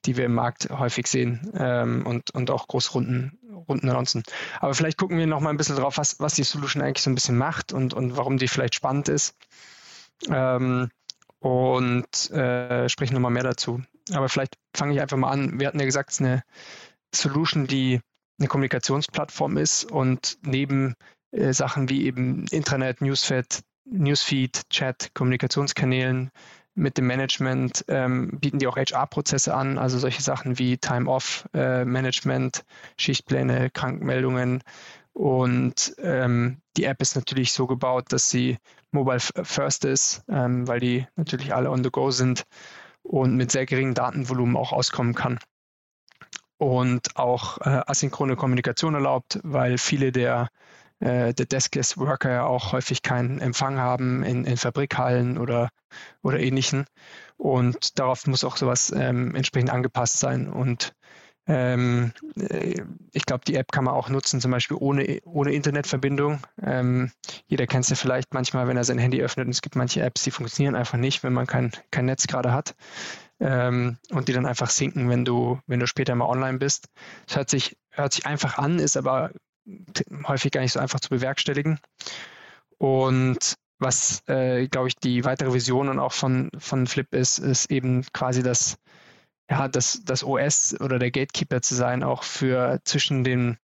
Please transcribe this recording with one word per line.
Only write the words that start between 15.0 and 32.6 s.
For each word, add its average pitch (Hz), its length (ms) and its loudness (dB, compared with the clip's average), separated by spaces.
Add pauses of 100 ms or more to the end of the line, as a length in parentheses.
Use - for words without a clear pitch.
einfach 139 160 -2
mal 131 140 2
an. 135 280 -2
Wir 139 80 0
hatten 147 120 -2
ja 139 60 2
gesagt, 135 260 -2
es - 80 -4
ist 139 60 2
eine 127 180 2 (680)
Solution, 147 540 0
die 131 320 2 (400)
eine 143 80 4
Kommunikationsplattform 143 1120 0
ist - 340 0
und 127 520 0
neben, 135 500 0 (380)
äh, 147 200 2
Sachen 131 380 0
wie 135 160 2
eben 127 460 -2
Intranet, 131 500 0
Newsfeed, 135 640 -2 (220)
Newsfeed, 143 840 0
Chat, - 440 -4
Kommunikationskanälen 127 1160 0 (440)
mit 147 220 2
dem 127 100 4
Management, 131 800 0
ähm, 127 500 0
bieten 143 200 0
die 131 80 2
auch 123 100 -2
H-R-Prozesse 139 760 0
an, 135 240 0
also 127 220 0
solche 131 220 0
Sachen 131 360 -2
wie 127 200 2
Time-Off, 131 760 -2
äh, 127 300 2
Management, 131 800 0 (340)